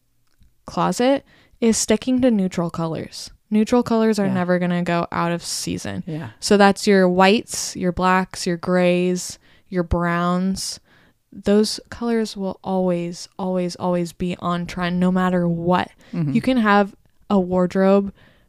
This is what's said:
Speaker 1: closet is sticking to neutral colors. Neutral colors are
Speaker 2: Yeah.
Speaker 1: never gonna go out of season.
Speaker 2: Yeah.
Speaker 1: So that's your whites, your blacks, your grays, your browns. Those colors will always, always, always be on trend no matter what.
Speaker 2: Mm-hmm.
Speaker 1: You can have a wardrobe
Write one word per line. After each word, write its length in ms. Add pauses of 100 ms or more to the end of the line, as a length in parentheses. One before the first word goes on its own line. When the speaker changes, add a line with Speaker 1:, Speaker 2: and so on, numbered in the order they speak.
(680)
Speaker 1:
closet 580 (360)
is 160
sticking 460
to 80
neutral 400
colors. 600 (200)
Neutral 320
colors 360
are 80
Speaker 2:
Yeah. 80
Speaker 1:
never 240
gonna 240
go 280
out 220
of 100
season. 640
Speaker 2:
Yeah. 320
Speaker 1:
So 180
that's 300
your 220
whites, 640
your 180
blacks, 540
your 100
grays, 840 (300)
your 140
browns. 960 (540)
Those 480 (100)
colors 460
will 260
always, 680 (100)
always, 380
always 360
be 260
on 280
trend 340
no 100
matter 380
what. 420 (240)
Speaker 2:
Mm-hmm. 180
Speaker 1:
You 80
can 180
have 360 (340)
a 120
wardrobe 720 (360)